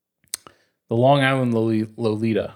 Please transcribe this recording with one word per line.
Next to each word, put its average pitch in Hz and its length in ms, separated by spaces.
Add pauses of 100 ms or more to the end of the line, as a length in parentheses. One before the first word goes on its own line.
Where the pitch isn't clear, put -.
(880)
the 117 60
Long 135 280
Island 131 300
Loli-, 110 440
Lolita, 110 580